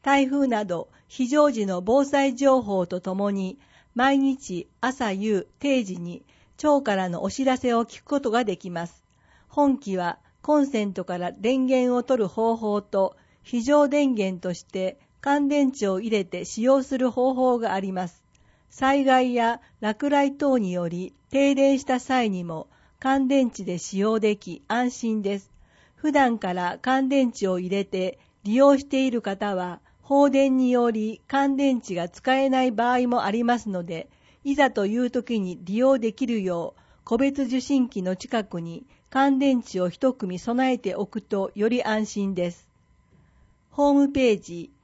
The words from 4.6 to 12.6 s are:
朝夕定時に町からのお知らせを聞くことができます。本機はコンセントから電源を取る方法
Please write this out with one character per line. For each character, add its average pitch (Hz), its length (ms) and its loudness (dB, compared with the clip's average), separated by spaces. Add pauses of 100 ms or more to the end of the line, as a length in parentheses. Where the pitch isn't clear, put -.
朝 247 320 -2
夕 202 340 -2 (140)
定 269 240 0
時 180 160 -10
に 175 240 -12 (320)
町 294 260 2
か 214 140 0
ら 185 120 -2
の 170 140 -6
お 196 80 -4
知 269 140 -6
ら 254 140 2
せ 247 160 0
を 233 100 2
聞 - 160 -14
く - 60 -20
こ 285 120 -2
と 254 140 -2
が 240 100 2
で 196 140 -2
き 185 140 -14
ま 170 180 -8
す。 - 160 -20 (420)
本 277 320 2
機 190 180 -6
は 175 220 -4 (240)
コ 302 160 2
ン 277 80 4
セ 226 180 -2
ン 196 80 -6
ト 180 120 -8
か 180 140 -8
ら 175 120 -4
電 254 360 -2
源 254 280 2
を 240 80 0
取 247 200 0
る 190 40 2
方 226 300 0
法 208 260 -2